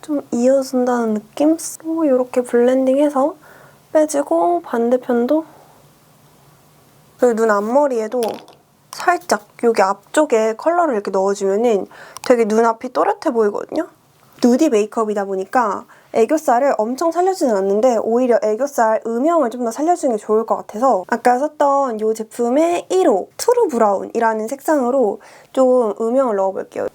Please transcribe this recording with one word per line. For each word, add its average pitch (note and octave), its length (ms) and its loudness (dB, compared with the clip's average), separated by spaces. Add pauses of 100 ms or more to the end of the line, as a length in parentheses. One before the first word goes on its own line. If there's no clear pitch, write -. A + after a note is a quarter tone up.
좀 C#4+ 200 -4 (100)
이어진다는 B3 800 0
느낌? C#4+ 420 0 (260)
또 D#4+ 240 -2
요렇게 B3+ 360 0
블렌딩해서 C4 920 2 (580)
빼주고 E4 680 0
반대편도 B3 840 0 (1700)
그리고 B3 160 2
눈 A3 160 0
앞머리에도 A#3 720 0 (680)
살짝 - 560 -2 (160)
여기 A3+ 180 2
앞쪽에 A3 760 0
컬러를 E4 380 0
이렇게 G3+ 140 -4
넣어주면은 G3 760 0 (380)
되게 A#3 200 4
눈앞이 A3+ 460 0
또렷해 F4+ 400 -2
보이거든요? A3+ 560 -2 (560)
누디 B3+ 260 2
메이크업이다 G#3+ 540 -2
보니까 G3 640 -4 (260)
애교살을 C4 680 0
엄청 C4 360 -4
살려주진 F4+ 420 0
않는데 G3+ 460 0
오히려 A#3 420 0
애교살 A3 640 0
음영을 C4 420 0
좀 B3 140 -8
더 A3+ 80 -4
살려주는 D4+ 460 -2
게 G#3 40 -6
좋을 A3 240 0
것 A3 120 -2
같아서 G#3+ 500 -2
아까 A#3+ 320 2
썼던 C#4 640 0
요 A3 120 0
제품의 B3 760 -2
일 F#4 180 2
호 G3 300 0
트루 A#4+ 320 2
브라운이라는 A3 800 0
색상으로 C4 720 0 (320)
좀 B3+ 480 2
음영을 A#3 340 0
넣어볼게요. F#3+ 600 -4